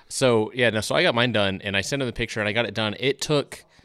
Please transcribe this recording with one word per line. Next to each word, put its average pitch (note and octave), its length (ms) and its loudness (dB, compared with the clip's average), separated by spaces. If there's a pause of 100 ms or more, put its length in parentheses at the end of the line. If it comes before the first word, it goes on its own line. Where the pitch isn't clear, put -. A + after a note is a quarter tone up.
So, A#2 460 2
yeah, B2 160 2
no, G#2+ 100 0
so C#3+ 160 -2
I D#3 80 4
got D3+ 100 2
mine A#2+ 180 2
done, G2 300 0
and G2 140 -2
I G2 60 0
sent C#3 200 -4
him B2+ 40 -4
the A2+ 60 -4
picture, A2+ 280 -4
and G#2 80 0
I G#2+ 40 0
got A#2 140 0
it G2+ 80 -6
done. G#2+ 240 -2
It C3+ 220 0
took - 440 -2 (200)